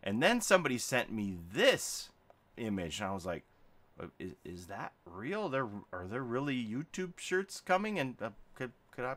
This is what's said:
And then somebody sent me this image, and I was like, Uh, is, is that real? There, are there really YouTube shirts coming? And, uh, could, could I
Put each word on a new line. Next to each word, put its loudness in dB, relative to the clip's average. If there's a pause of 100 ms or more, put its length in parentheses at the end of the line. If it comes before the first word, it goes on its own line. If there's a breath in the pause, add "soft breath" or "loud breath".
And 2
then 6
somebody 6
sent 0
me -2 (140)
this 2 (460)
image, -2
and 0
I -2
was -4
like, -4 (560)
Uh, -8 (120)
is, -8 (120)
is -10
that -8 (120)
real? -4
There, 0 (240)
are -6
there -4
really 0
YouTube -4
shirts -2
coming? 2
And, 0
uh, -4 (260)
could, -4 (200)
could -4
I -2